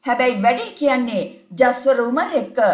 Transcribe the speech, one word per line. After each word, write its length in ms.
හැබැයි 360
වැඩේ 360
කියන්නේ 440
ජස්වර 440
උමර 260
එක්ක 180